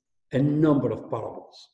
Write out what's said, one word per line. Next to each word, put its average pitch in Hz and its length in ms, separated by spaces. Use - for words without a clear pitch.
a 131 80
number 147 520
of - 180
parables. 90 480